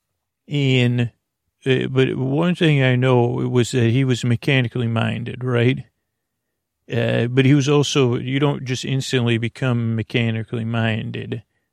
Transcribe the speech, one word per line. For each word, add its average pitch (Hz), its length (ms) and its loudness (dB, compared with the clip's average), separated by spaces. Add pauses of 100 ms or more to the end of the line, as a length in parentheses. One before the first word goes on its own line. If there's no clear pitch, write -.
(480)
and, 123 640 2 (540)
uh, 127 220 0
but 131 280 0
one 147 380 -2
thing 151 280 2
I 127 140 2
know 123 300 4
was 123 460 0
that 117 180 2
he 131 140 2
was 127 200 0
mechanically 123 640 0
minded, 113 560 -4
right? 120 400 0 (1040)
Uh, 120 360 0
but 127 180 2
he 131 100 6
was 143 140 2
also, 139 480 2
you 131 240 -4
don't 143 240 -2
just 127 200 -6
instantly 123 540 -2
become 117 560 -2
mechanically 113 680 -4
minded. 113 800 -4 (300)